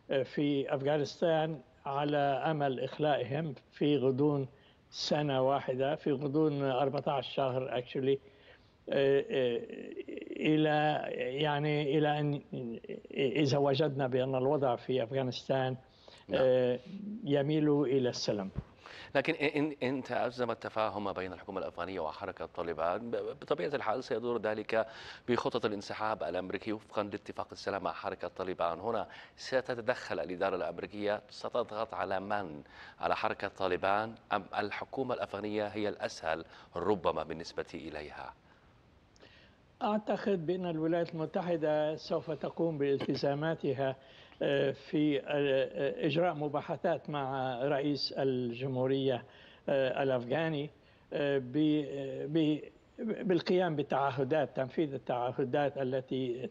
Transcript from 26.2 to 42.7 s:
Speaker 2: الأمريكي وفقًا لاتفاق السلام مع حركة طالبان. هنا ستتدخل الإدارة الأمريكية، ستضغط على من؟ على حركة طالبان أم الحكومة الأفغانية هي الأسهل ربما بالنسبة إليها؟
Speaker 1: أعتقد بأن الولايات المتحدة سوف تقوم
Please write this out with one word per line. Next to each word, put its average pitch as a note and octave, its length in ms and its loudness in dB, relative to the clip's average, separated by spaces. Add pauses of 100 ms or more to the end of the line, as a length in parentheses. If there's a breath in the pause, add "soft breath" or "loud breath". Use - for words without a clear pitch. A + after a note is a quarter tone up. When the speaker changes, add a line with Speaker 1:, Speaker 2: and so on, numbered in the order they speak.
Speaker 2:
الأمريكي F#2 500 -4
وفقًا G#2+ 300 -4
لاتفاق G2+ 500 -6
السلام F#2+ 300 -4
مع E2 100 -2
حركة F#2+ 360 -6
طالبان. F2 520 -2
هنا G#2+ 260 -2 (300 loud breath)
ستتدخل A#2+ 840 -2
الإدارة F#2 360 0
الأمريكية، G2 760 -4
ستضغط A2+ 640 -4
على F#2+ 260 -2
من؟ F#2+ 420 -4 (380 loud breath)
على F2 160 0
حركة G#2+ 320 -2
طالبان G2 640 0 (180)
أم G2+ 120 0 (140)
الحكومة B2 560 -4
الأفغانية G#2 520 -4
هي G2+ 220 -2
الأسهل E2 560 -4 (320 loud breath)
ربما E2+ 460 2
بالنسبة D#2+ 520 -6
إليها؟ D2+ 600 -10 (1500 loud breath)
Speaker 1:
أعتقد G#3 640 0
بأن F3+ 200 0
الولايات E3 480 0
المتحدة D#3 840 0
سوف D#3+ 340 -4
تقوم D#3+ 480 -2